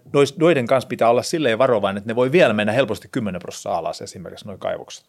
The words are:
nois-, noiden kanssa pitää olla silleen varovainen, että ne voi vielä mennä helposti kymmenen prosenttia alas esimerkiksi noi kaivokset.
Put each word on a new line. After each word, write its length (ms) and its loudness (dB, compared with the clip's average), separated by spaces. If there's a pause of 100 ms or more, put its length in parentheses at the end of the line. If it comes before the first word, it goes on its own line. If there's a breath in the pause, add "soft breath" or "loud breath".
(120)
nois-, 260 2
noiden 280 2
kanssa 220 0
pitää 220 2
olla 120 4
silleen 360 0
varovainen, 400 2
että 120 -6
ne 60 -6
voi 160 2
vielä 200 6
mennä 200 0
helposti 400 -2
kymmenen 280 -4
prosenttia 380 -6
alas 240 -8
esimerkiksi 440 -14
noi 120 -14
kaivokset. 500 -10